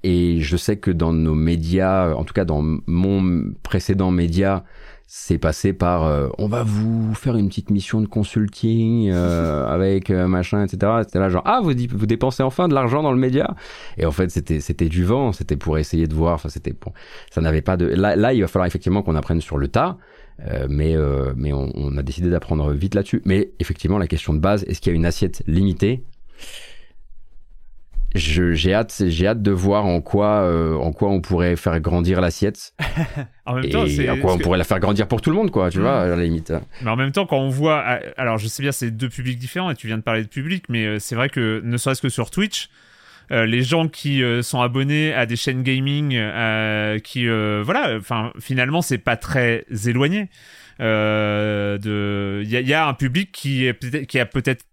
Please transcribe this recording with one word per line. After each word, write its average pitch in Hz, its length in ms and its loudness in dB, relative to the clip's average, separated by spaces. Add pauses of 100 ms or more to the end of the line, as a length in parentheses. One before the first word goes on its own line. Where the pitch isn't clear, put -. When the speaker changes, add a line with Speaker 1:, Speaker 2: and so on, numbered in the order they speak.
Speaker 1:
et 87 360 4
je 76 160 2
sais 101 220 0
que - 120 -2
dans 82 220 2
nos 80 240 2
médias, 85 760 2
en 71 100 -2
tout - 100 -8
cas 95 120 2
dans 76 180 0 (240)
mon 87 640 2 (100)
précédent 95 480 0
média, 90 540 2 (420)
c'est - 320 -4
passé 82 360 0
par, 87 320 2
euh, 73 320 2
on 104 100 -2
va 117 160 -2
vous 110 500 0
faire 120 220 -2
une 101 140 2
petite - 220 -4
mission 101 280 0
de 107 80 2
consulting, 113 1040 0
euh, 85 560 0
<laughs> - 20 -2
avec, 95 420 0
euh, 90 160 2
machin, 92 360 0
et 92 60 -2
cetera. 107 340 0
C'était - 160 -2
là 95 80 4
genre, 90 160 2
ah, 240 180 2
vous 160 120 2
di-, 123 140 -2
vous 107 180 -2
dépensez 123 360 0
enfin 147 280 2
de 147 40 4
l'argent 135 300 2
dans 143 80 2
le 127 80 4
média. 131 340 2 (440)
Et - 80 0
en 80 60 2
fait, 90 200 0
c'était, 78 300 -2
c'était - 260 0
du 87 160 2
vent, 117 300 2
c'était - 240 -2
pour 78 200 0
essayer 80 300 0
de 78 80 -2
voir, 82 200 2
enfin, 78 120 -8
c'était 69 260 -8
pour, - 200 -12 (380)
ça 82 100 0
n'avait 78 200 2
pas 92 140 0
de, 87 100 2
là, 90 300 2
là, 113 180 4
il 120 60 4
va 92 80 2
falloir 90 200 0
effectivement 92 340 0
qu'on 85 160 0
apprenne 80 240 0
sur 73 160 -6
le 69 100 0
tas. 170 300 0 (520)
Euh, 67 200 -4
mais, 76 280 2
euh, 69 400 0
mais 71 160 -2
on, 67 220 -2
on 71 200 -4
a 71 80 -4
décidé 87 260 -2
d'apprendre 76 440 0
vite 87 200 -2
là-dessus. - 300 0
Mais 95 280 2 (100)
effectivement, 87 360 -2
la 95 100 0
question - 260 -2
de 76 60 2
base, 95 260 2
est-ce - 160 -6
qu'il 90 100 2
y - 20 2
a 82 40 2
une 82 80 2
assiette 95 420 0
limitée ? 98 560 0 (2000)
Je, 82 380 4
j'ai 82 200 2
hâte, 110 340 0
j'ai 85 200 4
hâte 110 140 2
de 101 100 4
voir 101 340 2
en 87 140 2
quoi, 104 440 2
euh, 82 320 2
en 78 180 0
quoi 101 160 0
on 95 100 2
pourrait 87 380 2
faire 82 240 0
grandir 87 400 2
l'assiette. 92 580 -2
Speaker 2:
<laughs> 160 40 -4 (640)
En 123 80 -4
même 131 140 -2
temps, - 160 2
Speaker 1:
Et 147 60 2
Speaker 2:
c'est 143 180 2
Speaker 1:
en - 80 0
quoi 92 140 2
Speaker 2:
ce 90 40 4
Speaker 1:
on - 40 2
Speaker 2:
que 80 40 0
Speaker 1:
pourrait 90 140 4
la 87 60 2
faire 95 160 2
grandir 101 280 2
pour 113 140 0
tout - 80 2
le 160 60 2
monde, 208 160 2
quoi, 98 180 4
tu 120 80 -2
Speaker 2:
Mm. - 40 2
Speaker 1:
vois, 123 200 4
à 90 60 2
la 87 160 2
limite. 82 280 -2 (300)
Speaker 2:
Mais 113 80 -4
en 110 60 0
même 135 160 0
temps, 196 160 0
quand 147 100 0
on 135 120 0
voit, 147 380 0
euh, 123 120 0 (180)
alors 117 220 0
je 107 80 -4
sais 135 160 -6
bien, 139 80 0
c'est 123 180 -4
deux 113 180 -4
publics 123 300 -6
différents, 175 320 -4
et 139 60 -2
tu - 100 -16
viens 110 140 -4
de - 20 -8
parler 113 220 0
de 104 40 -8
public, 165 400 -6
mais, 117 200 0
euh, 107 120 -2
c'est - 140 -8
vrai 120 160 0
que 110 340 -2
ne 120 140 -2
serait-ce 131 240 -2
que 139 80 0
sur 117 220 -4
Twitch, - 380 -2 (600)
euh, 113 140 2
les 117 160 2
gens 160 260 2
qui, 143 360 0
euh, 120 180 2
sont 123 200 -2
abonnés 139 520 0
à 120 140 0
des 117 80 -4
chaînes 127 260 -2
gaming, 135 540 0
euh, 107 840 -2
qui, 120 300 -4
euh, 107 360 0
voilà, 156 360 0
enfin, 113 400 -4
finalement, 131 420 0
c'est 131 160 -2
pas 117 180 0
très 120 500 0 (200)
éloigné, 151 440 0 (500)
euh, 107 960 0
de, 101 680 -2
il 107 60 -8
y 120 80 0
a, 127 40 0
il 131 60 -2
y 139 60 2
a 156 140 2
un 135 80 -2
public 139 360 -2
qui 131 360 -2
est 120 60 0
peut-être, 131 340 -6
qui - 120 -2
a 120 60 2
peut-être 131 480 -2